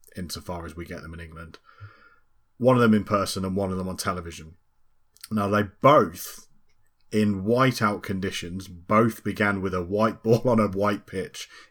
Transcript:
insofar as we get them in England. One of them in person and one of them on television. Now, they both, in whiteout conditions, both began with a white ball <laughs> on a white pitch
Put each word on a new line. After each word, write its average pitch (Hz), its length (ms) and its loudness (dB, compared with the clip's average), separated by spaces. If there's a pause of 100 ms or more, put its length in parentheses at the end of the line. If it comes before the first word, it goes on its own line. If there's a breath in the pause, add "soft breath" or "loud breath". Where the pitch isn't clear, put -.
(160)
insofar 85 500 -12
as 80 100 -14
we 85 80 -10
get 85 180 -12
them 82 120 -14
in 82 60 -14
England. 82 380 -18 (1000 soft breath)
One 127 180 6
of 120 60 6
them 110 120 8
in 104 100 2
person 98 400 0
and 95 120 -2
one 98 160 0
of 92 60 -4
them 92 100 -4
on 90 80 -8
television. 85 580 -8 (760)
Now, 104 180 0
they 104 140 2
both, 104 840 2 (640)
in 104 340 0
whiteout 113 580 2
conditions, 92 640 -8
both 104 560 0
began 101 380 0
with 95 100 -2
a 90 100 -2
white 104 400 0
ball 113 200 4
<laughs> - 60 -2
on 113 120 4
a 104 80 2
white 98 380 -2
pitch - 420 -10 (220 loud breath)